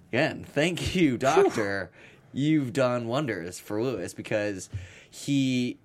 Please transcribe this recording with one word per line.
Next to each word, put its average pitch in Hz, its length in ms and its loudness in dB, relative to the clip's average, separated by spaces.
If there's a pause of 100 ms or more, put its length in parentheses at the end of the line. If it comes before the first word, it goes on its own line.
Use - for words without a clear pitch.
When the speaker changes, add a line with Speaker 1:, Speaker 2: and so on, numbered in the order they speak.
(120)
Speaker 1:
Again, 131 320 0
thank 151 500 -2
you, 165 180 4
Speaker 2:
Whew. 113 60 -2
Speaker 1:
Doctor. 113 720 2 (420)
You've 143 400 2
done 123 360 0
wonders 110 500 -4
for 107 240 -4
Lewis 101 320 -4
because 104 540 -4 (420)
he, 131 760 0